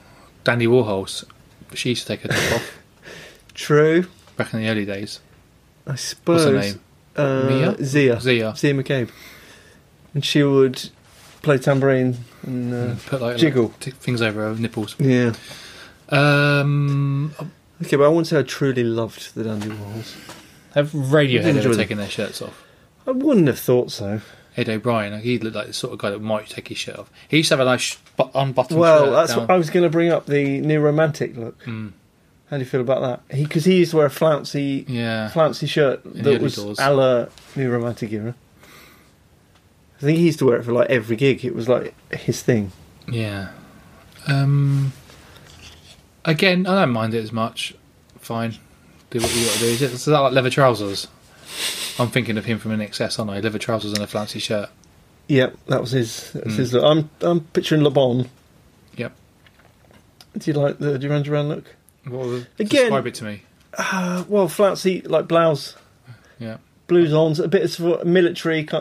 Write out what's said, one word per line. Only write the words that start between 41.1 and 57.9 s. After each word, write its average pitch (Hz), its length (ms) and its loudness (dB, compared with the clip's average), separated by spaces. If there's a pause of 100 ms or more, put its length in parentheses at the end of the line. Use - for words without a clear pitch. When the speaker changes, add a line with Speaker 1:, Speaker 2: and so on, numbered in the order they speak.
Speaker 2:
gig. 127 300 0
It 120 100 -6
was, 117 140 -4
like, 113 240 0 (200)
his - 280 -4
thing. 104 300 0 (360)
Speaker 1:
Yeah. 104 420 -6 (800)
Um, 139 640 2 (1300)
again, 180 420 2
I 185 140 0
don't 139 100 2
mind 113 220 -2
it 113 100 -2
as 107 80 -10
much. 113 420 -6 (460)
Fine. 117 380 -6 (540)
Do 120 100 -2
what 117 120 -2
you 117 120 0
gotta 104 140 -2
do. 117 80 0
Is 117 140 0
it, 135 120 0
is 123 120 -10
that 147 140 4
like 131 140 2
leather 127 160 2
trousers? 104 580 0 (920)
I'm 120 100 2
thinking 110 280 -2
of 101 80 -6
him 113 120 -2
from 110 140 -6
N 107 100 -2
X 104 180 -10
S, 113 200 -4
aren't 107 120 -4
I? 98 100 -6
Leather 107 180 -4
trousers 107 340 -4
and 104 80 -2
a 104 60 -6
flouncy 107 320 -8
shirt. 104 300 -6 (580)
Speaker 2:
Yep, 127 280 2 (120)
that 127 140 0
was 117 100 -6
his, 120 400 -4
that - 140 -10
was 110 100 -6
Speaker 1:
Mm. - 20 -2
Speaker 2:
his 123 160 -2
look. 135 100 2
I'm, 156 260 4 (120)
I'm 175 200 2
picturing 160 420 0
Le 143 80 4